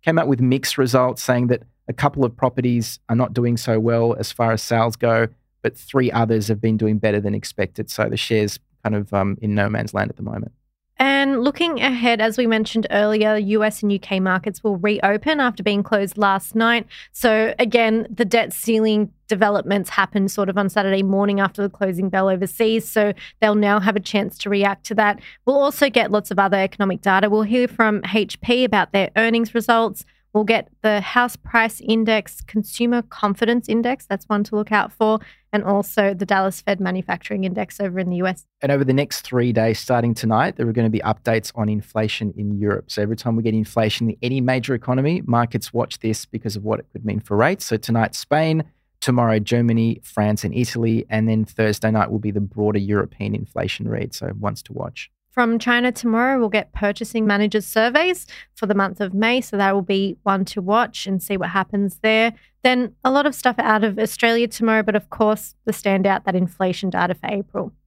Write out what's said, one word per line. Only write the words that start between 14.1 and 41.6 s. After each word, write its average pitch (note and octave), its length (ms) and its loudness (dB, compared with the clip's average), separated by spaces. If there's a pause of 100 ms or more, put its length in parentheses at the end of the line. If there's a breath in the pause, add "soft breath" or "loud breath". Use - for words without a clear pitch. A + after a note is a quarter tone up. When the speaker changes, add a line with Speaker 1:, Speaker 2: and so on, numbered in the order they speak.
Speaker 2:
markets F#3 440 -2
will G3+ 140 0
reopen G#3 600 0
after B3 220 -2
being G3+ 220 0
closed G3+ 340 -2
last G3 380 0
night. A3+ 320 2 (240 loud breath)
So A3 480 2
again, A3+ 500 2
the A3+ 160 0
debt G#3 260 0
ceiling A3 600 0 (160)
developments G3+ 640 0
happen G3 360 0
sort G3 220 -2
of G3 80 -2
on G3 120 0
Saturday G3 340 0
morning G3+ 360 0
after G3 220 -2
the G3+ 80 -2
closing F#3+ 400 -4
bell F#3+ 200 2
overseas. A3 600 0
So G#3 240 2 (280 loud breath)
they'll G#3 140 4
now G#3 240 2
have G3 160 0
a G#3 40 0
chance - 400 -4
to G3+ 100 -8
react G3 380 0
to G#3 80 -6
that. G#3 240 2 (260 loud breath)
We'll C#4 140 4
also C#4 300 2
get A3+ 200 2
lots G#3 220 0
of F#3+ 80 0
other G3 180 4
economic F#3+ 440 -2
data. G3 280 4
We'll G#3+ 140 2
hear B3 240 2
from G#3+ 340 0 (100)
H G#3+ 300 -2
P B3 220 2
about G3+ 280 2
their G3 240 0
earnings A3+ 380 2
results. A3+ 500 0 (300)
We'll G#3+ 100 2
get G#3+ 260 0 (140)
the G#3 180 2
house B3 340 0
price - 460 0
index, A3 600 0
consumer A#3+ 600 -2
confidence A3+ 640 -2
index, A#3 380 -2
that's G3 200 -6
one G#3 180 0
to G#3+ 120 -4
look G#3 160 -2
out G#3 200 0
for, A3 280 0 (320 loud breath)
and G#3 120 -2
also G3+ 500 0
the F#3 140 -4
Dallas F#3+ 340 0
Fed G3 180 -2
manufacturing F#3 640 -4
index F#3+ 360 -6
over F#3 180 -4
in F3+ 140 -2
the F3+ 60 -2
U F#3 100 0
S. - 180 -6 (160)
Speaker 1:
And C#3 100 0
over C#3 120 4
the C3 100 4
next C#3 280 0
three B2 300 0
days, A2+ 280 2
starting A#2+ 340 0
tonight, A2+ 420 2
there A#2+ 120 -2
are A2 60 -2
gonna A2+ 180 2
be A2 80 -2
updates A2 560 -2
on G#2+ 140 -2